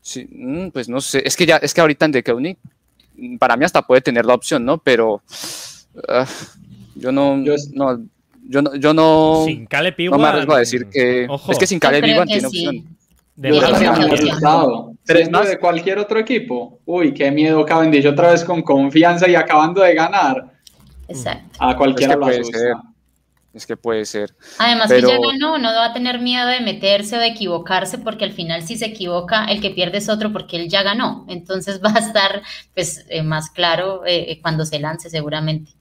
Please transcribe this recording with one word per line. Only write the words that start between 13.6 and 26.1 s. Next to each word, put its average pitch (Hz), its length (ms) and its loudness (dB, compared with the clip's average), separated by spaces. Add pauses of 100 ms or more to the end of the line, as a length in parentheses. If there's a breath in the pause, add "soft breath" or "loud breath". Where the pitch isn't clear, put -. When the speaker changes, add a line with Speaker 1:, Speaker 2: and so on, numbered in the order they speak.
Speaker 2:
también 120 220 4
Speaker 4:
Tiene 156 140 2
Speaker 2:
me 151 60 2
Speaker 4:
opción. 147 140 2
Speaker 2:
he - 40 0
asustado. 151 600 2 (140)
Speaker 1:
¿Tres 165 140 4
Speaker 2:
Siendo 170 200 2
Speaker 1:
más? 208 100 2
Speaker 2:
de 185 100 -2
cualquier 175 400 0
otro 220 200 -2
equipo. 123 680 -4
Uy, 170 280 0
qué 143 160 0
miedo 156 360 2
Cavendish 156 420 4
otra 170 240 6
vez 170 120 4
con 175 200 -2
confianza 160 640 4
y 180 80 6
acabando 160 460 2
de 175 120 6
ganar. 160 600 0 (540)
Speaker 4:
Exacto. - 520 -12
Speaker 2:
A 127 180 0
cualquiera 135 360 2
Speaker 1:
Es - 20 4
que 143 40 -2
Speaker 2:
lo 139 60 0
Speaker 1:
puede 127 140 2
Speaker 2:
asusta. 117 200 -6
Speaker 1:
ser. 120 140 0 (800)
Es 110 120 -20
que 113 120 -10
puede 110 280 -4
ser. 104 300 -8 (240 loud breath)
Speaker 4:
Además 226 300 0
Speaker 1:
Pero 247 180 6
Speaker 4:
que 247 80 6
ya 240 40 2 (120)
ganó, 294 280 -2
no 233 100 -2
va 226 160 0
a 233 80 -6
tener 247 260 -4